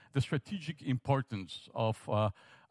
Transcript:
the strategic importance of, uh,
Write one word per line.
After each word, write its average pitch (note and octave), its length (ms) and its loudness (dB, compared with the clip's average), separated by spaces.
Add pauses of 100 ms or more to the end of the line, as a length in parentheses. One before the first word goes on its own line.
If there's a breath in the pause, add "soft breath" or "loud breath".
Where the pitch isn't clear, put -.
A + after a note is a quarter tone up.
(140)
the C3+ 80 4
strategic D#3+ 600 -4
importance B2+ 920 -2
of, A2 360 0
uh, G#2+ 200 4 (420 loud breath)